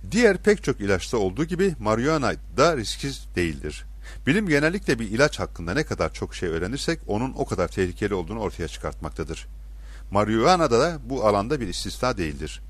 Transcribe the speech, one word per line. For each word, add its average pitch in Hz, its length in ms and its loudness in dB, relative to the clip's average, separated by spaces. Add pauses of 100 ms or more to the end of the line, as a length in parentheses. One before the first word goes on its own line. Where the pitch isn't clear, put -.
(100)
Diğer 202 280 6
pek - 260 4
çok 131 160 0
ilaçta 98 360 2
olduğu 104 280 2
gibi 175 340 0
marihuana 113 560 2 (220)
da 156 200 6
risksiz 131 500 -6 (100)
değildir. 78 480 -2 (420)
Bilim 190 220 2
genellikle 151 500 2
bir 113 120 -4
ilaç 127 300 2
hakkında 87 340 -4
ne 151 100 2
kadar 87 280 -2
çok - 220 -8
şey 92 140 -4
öğrenirsek 101 580 -2
onun 117 300 -2
o 135 100 -4
kadar 92 220 -2
tehlikeli 98 460 0
olduğunu 92 260 -4
ortaya 87 280 -4
çıkartmaktadır. 78 800 -8 (640)
Marihuana 113 600 4
da 147 340 4
bu 120 220 0
alanda 107 340 2
bir 107 80 -4
istisna 110 480 -4
değildir. 76 520 -6